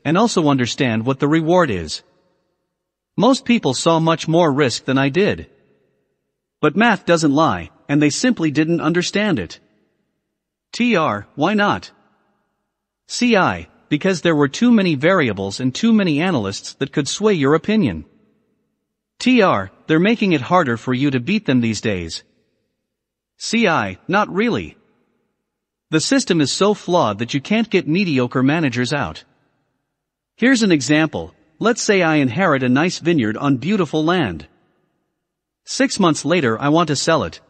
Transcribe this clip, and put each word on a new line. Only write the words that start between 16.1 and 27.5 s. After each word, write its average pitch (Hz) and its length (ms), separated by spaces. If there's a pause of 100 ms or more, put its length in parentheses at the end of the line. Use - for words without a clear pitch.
analysts 127 540
that - 180
could 143 160
sway 214 260
your 143 200
opinion. 165 500 (1160)
T 247 220
R, 113 280 (160)
they're 160 240
making 208 220
it 131 200
harder 151 240
for 127 160
you 135 200
to 131 80
beat 190 260
them 127 140
these 113 200
days. 90 440 (1120)
C 226 300
I, 110 300 (100)
not 202 200
really. 165 480 (1160)
The 156 80
system 202 400
is 139 120
so 202 200
flawed 156 460
that 117 160
you 139 60
can't 214 280